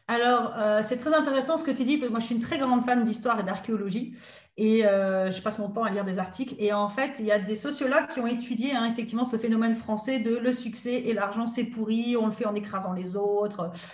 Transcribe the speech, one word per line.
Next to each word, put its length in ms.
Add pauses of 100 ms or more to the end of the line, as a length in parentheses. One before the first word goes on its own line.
Alors, 480
euh, 260
c'est 140
très 180
intéressant 420
ce 60
que 80
tu 140
dis, 100
parce 120
que 40
moi, 80
je 60
suis 100
une 60
très 160
grande 260
fan 220
d'histoire 340
et 40
d'archéologie, 720 (440)
et, 280
euh, 460
je 100
passe 180
mon 100
temps 160
à 40
lire 140
des 160
articles. 400
Et 140
en 160
fait, 300
il 60
y 60
a 80
des 160
sociologues 580
qui 60
ont 80
étudié, 480
hein, 100
effectivement 380
ce 140
phénomène 380
français 440
de « 180
le 140
succès 420
et 200
l'argent, 340
c'est 160
pourri, 540
on 80
le 80
fait 120
en 80
écrasant 380
les 240
autres, 560 (220)